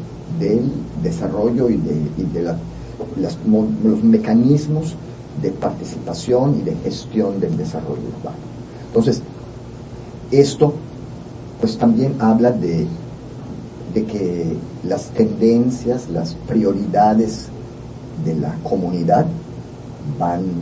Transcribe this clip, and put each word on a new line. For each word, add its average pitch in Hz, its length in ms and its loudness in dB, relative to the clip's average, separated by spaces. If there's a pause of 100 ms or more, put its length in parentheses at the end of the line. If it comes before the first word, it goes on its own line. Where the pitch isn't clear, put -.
(380)
del 110 320 2 (320)
desarrollo 117 680 2
y 104 60 4
de, 76 180 0 (240)
y 92 40 0 (100)
de 85 100 -2
la, 82 140 -2 (640)
las 127 240 -2
mo-, 107 220 4 (160)
los 107 220 4
mecanismos 127 920 6 (480)
de - 80 0
participación - 1120 0
y - 20 -2
de - 120 -2 (100)
gestión 113 560 0
del 82 160 0
desarrollo - 460 -4 (180)
urbano. - 160 -8 (520)
Entonces, 113 340 2 (1080)
esto, 139 420 6 (880)
pues, 110 180 2
también 117 420 4
habla 113 320 6
de, 85 340 0 (1080)
de 220 120 2
que 175 520 -2 (280)
las - 240 -4
tendencias, 117 1000 2
las 85 240 -2 (120)
prioridades 107 1000 4 (800)
de 80 120 0
la - 260 -2
comunidad 87 640 2 (920)
van 92 240 0 (200)